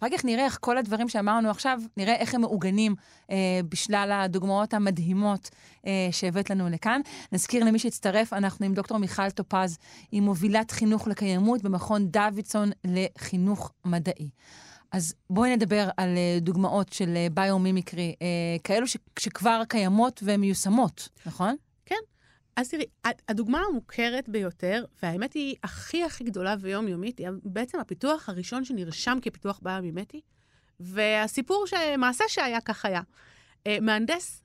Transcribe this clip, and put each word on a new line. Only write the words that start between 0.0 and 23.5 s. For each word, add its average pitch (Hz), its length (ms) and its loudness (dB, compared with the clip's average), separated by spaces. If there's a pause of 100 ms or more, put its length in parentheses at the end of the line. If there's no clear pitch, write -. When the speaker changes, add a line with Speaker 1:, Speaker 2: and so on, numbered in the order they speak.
Speaker 1:
ואחר 262 140 -2
כך - 80 -2
נראה 240 200 2
איך 262 160 0
כל 240 180 0
הדברים 226 300 0
שאמרנו 220 420 2
עכשיו, 254 300 0 (160)
נראה 202 200 2
איך 226 180 -2
הם 240 60 4
מעוגנים, 208 540 2 (360)
אה, 196 60 0 (320)
בשלל 202 440 0
הדוגמאות 196 640 0
המדהימות, 196 760 2 (360)
אה, 190 260 0
שהבאת 185 380 0
לנו 190 180 0
לכאן. 220 320 0 (320)
נזכיר 226 320 2
למי 226 140 6
שהצטרף, 220 540 0
אנחנו 202 340 0
עם 190 80 2
דוקטור 202 240 -2
מיכל 196 320 0
טופז, 190 480 0 (340)
היא 202 100 2
מובילת 202 480 2
חינוך 214 380 2
לקיימות 202 540 2
במכון 196 460 0
דוידסון 208 640 0 (140)
לחינוך 185 880 0 (120)
מדעי. 170 460 -2 (640)
אז 175 220 -2 (160)
בואי 240 260 4
נדבר 208 400 2
על, 185 200 2
אה, 175 240 4
דוגמאות 180 520 2
של, 170 240 0
אה, 170 180 2
ביומימיקרי, 185 880 0
אה, 170 40 -2 (380)
כאלו 226 220 2
ש-, 233 100 -4 (220)
שכבר 226 500 0
קיימות 214 560 2
ומיושמות, 202 840 0 (180)
נכון? 185 280 -2 (320)
Speaker 2:
כן. 370 80 -4 (640)
אז 247 120 -2
תראי, 311 160 -4 (200)
הד-, 233 240 -2
הדוגמה 233 400 0